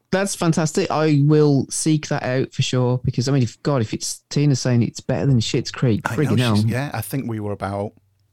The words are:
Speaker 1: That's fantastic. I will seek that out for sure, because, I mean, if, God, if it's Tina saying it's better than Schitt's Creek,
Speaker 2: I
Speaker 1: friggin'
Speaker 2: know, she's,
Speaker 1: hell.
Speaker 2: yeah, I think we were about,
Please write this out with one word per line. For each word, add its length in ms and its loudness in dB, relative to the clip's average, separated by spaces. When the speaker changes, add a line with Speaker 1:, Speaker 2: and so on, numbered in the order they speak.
Speaker 1:
That's 220 0
fantastic. 560 0
I 340 2
will 460 4
seek 380 -2
that 160 -4
out 280 -2
for 100 -2
sure, 420 0
because, 240 -2
I 40 0
mean, 120 4
if, 180 -6
God, 180 0
if 140 -4
it's 340 -8
Tina 280 2
saying 260 2
it's 160 -4
better 260 -4
than 140 4
Schitt's 320 -2
Creek, 340 0
Speaker 2:
I 120 -6
Speaker 1:
friggin' 200 0
Speaker 2:
know, 200 2
she's, 80 2
Speaker 1:
hell. 80 0
Speaker 2:
yeah, 200 -4
I 80 -6
think 300 -8
we 80 -6
were 140 -6
about, 400 -6